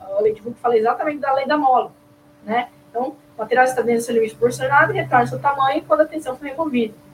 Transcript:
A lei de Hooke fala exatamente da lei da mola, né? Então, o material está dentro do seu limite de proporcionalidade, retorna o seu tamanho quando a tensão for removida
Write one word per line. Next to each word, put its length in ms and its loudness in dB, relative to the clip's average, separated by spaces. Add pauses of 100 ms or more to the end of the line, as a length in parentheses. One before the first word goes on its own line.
(160)
A 40 0
lei 120 4
de 80 -10
Hooke 180 -12
fala 180 2
exatamente 440 0
da 120 -2
lei 140 0
da 100 2
mola, 360 2 (500)
né? 260 -2 (220)
Então, 180 -4 (280)
o 20 -20
material 280 2
está 160 -2
dentro 180 0
do 40 -4
seu 100 -4
limite 180 0
de 60 -18
proporcionalidade, 540 2
retorna 320 0
o 40 -6
seu 100 -6
tamanho 460 0
quando 160 2
a 60 2
tensão 300 -8
for 80 -16
removida 500 -4 (200)